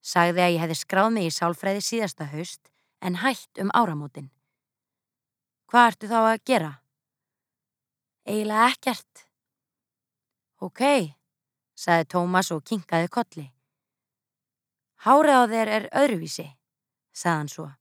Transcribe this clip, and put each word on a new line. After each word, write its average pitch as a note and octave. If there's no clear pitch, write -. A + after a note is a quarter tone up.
sagði F3
að F3
ég E3
hefði E3
skráð G3
mig F#3+
í D#3
sálfræði G3
síðasta G3+
haust D#3+
en F3+
hætt -
um G3
áramótin. D3
"Hvað A#3+
ertu G#3+
þá A#3
að A3
gera?" E3+
"Eiginlega G#3+
ekkert." -
"Ókei," G3+
sagði E3+
Tómas F3+
og D#3
kinkaði F3
kolli. E3
"Hárið C#4
á B3
þér A3+
er G#3+
öðruvísi," E3
sagði E3
hann D3
svo. D#3